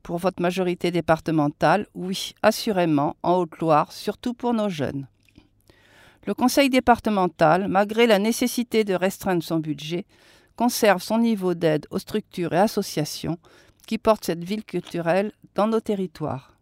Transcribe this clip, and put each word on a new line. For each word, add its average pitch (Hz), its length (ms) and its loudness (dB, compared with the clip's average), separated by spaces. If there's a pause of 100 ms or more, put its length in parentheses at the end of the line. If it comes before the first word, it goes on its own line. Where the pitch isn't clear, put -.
Pour 170 160 -8
votre 180 240 -2
majorité 180 480 -2
départementale, 160 1040 0
oui, 180 480 -8
assurément, 175 800 0
en 170 120 2
Haute-Loire, 165 580 0
surtout - 420 -8
pour 240 220 -2
nos 214 120 -2
jeunes. 143 380 -6 (1200)
Le 202 80 -4
conseil 254 380 4
départemental, 196 960 4
malgré 208 400 2
la 214 100 6
nécessité 226 680 0
de 196 120 0
restreindre 180 480 -2
son 165 160 -2
budget, 156 480 -8 (480)
conserve 220 480 2
son 220 160 -2
niveau 208 340 0
d'aide 160 380 0
aux - 80 -4
structures 180 540 -6
et 156 60 2
associations 170 760 -2 (480)
qui 220 140 -6
portent 214 260 0
cette 170 180 -4
ville 208 220 -8
culturelle 175 680 -2 (220)
dans 208 140 0
nos 220 140 0
territoires. - 800 -6